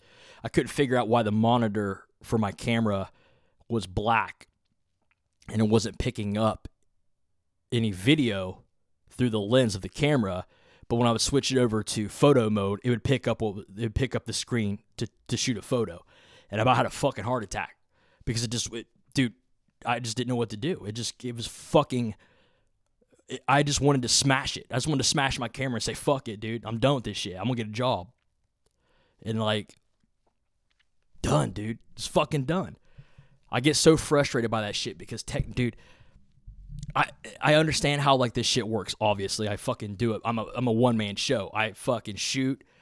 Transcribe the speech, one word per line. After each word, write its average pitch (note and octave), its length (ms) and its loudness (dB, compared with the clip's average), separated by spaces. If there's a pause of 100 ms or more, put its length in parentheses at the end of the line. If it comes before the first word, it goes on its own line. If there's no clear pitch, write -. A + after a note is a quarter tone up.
(440)
I A2+ 40 -4
couldn't B2+ 200 0
figure B2+ 280 0
out A#2 120 2
why A#2 140 4
the G#2 100 0
monitor A2 720 2 (180)
for - 140 -2
my G#2+ 160 0
camera G#2+ 580 -2 (580)
was A2+ 180 -2
black G#2+ 640 0 (1000)
and A2 140 0
it A2 60 2
wasn't G#2+ 300 2
picking G#2 380 -6
up A2 320 0 (1000)
any A2+ 200 0
video G2 720 0 (460)
through B2 220 0
the G#2+ 100 0
lens A2 340 4
of F#2 80 -6
the F#2+ 60 -8
camera. G#2+ 580 0 (420)
But A#2 80 0
when A#2+ 120 4
I A#2 40 4
would A2+ 80 0
switch - 320 0
it C3 60 4
over A2 240 2
to G#2 260 -4
photo B2+ 420 4
mode, G2+ 320 -2
it B2 80 0
would A#2 140 0
pick B2 240 0
up A2+ 120 -2
what, G#2 180 -4 (180)
it G#2+ 60 -6
would A2 120 -4
pick C3 200 -2
up - 120 -4
the A2+ 60 -10
screen G#2 480 -2 (160)
to, A#2 120 -4 (200)
to A#2+ 80 -2
shoot B2 200 -2
a F#2+ 60 -10
photo. G2+ 420 -4 (460)
And G#2 100 -2
I - 20 2
about B2 140 6
had B2 100 2
a F#2 40 -4
fucking B2 340 -4
heart A#2+ 200 -2
attack - 320 -8 (480)
because A#2 200 -2
it A2+ 60 -4
just, A2+ 240 -4
it, A2+ 120 -8 (280)
dude, B2 200 2 (520)
I A#2+ 140 0
just A#2 160 -6
didn't B2 120 -2
know B2 80 0
what A#2 140 -2
to A2+ 60 -10
do. C#3 300 -4
It G#2+ 60 -6
just, A2+ 320 -8
it B2 100 -4
was A#2 120 -8
fucking, B2 680 0 (1120)
it, B2+ 200 -12
I C#3+ 140 4
just C#3+ 180 0
wanted C3+ 220 4
to A#2+ 60 -4
smash C3+ 480 0
it. - 140 -12
I - 40 -10
just B2+ 120 -2
wanted D3+ 160 0
to - 60 2
smash C3+ 300 0
my A#2+ 100 -4
camera C3 280 -4
and A2 60 -4
say, A2 120 -4
"Fuck C3+ 340 -2
it, G#2+ 120 -10
dude. A2+ 240 -6
I'm A2+ 140 -6
done C3+ 180 4
with A2+ 80 -6
this G#2 120 -6
shit. F2+ 200 -8
I'm F#2 80 -8
gonna B2 120 0
get A2 120 -4
a - 20 -10
job." A#2 380 -2 (1160)
And, A2 160 -2
like, G#2+ 360 -2 (1500)
done, C3+ 280 2
dude. G#2+ 280 -6 (160)
It's - 140 -10
fucking D3+ 360 0
done. D3+ 320 -4 (760)
I A#2+ 100 0
get C#3+ 160 4
so D#3+ 200 8
frustrated C3+ 540 2
by A2 120 0
that G#2 120 -4
shit - 240 -6
because - 240 -12
tech, - 320 -4
dude, A#2+ 220 -2 (1200)
I, C#3+ 100 2 (340)
I D3+ 140 6
understand D3 460 2
how, C#3 160 6
like, B2 180 2
this A#2+ 120 0
shit A2+ 200 0
works. G#2+ 340 -4
Obviously, G#2 480 0
I G#2 80 -2
fucking G#2+ 380 -6
do A2 200 0
it. G2+ 100 -8
I'm A#2 140 -2
a, G#2 160 -6
I'm A#2+ 120 -2
a A#2 60 4
one-man A2+ 440 2
show. G#2+ 380 -2
I A2 180 0
fucking A2 440 -2
shoot, C3+ 480 -2 (180)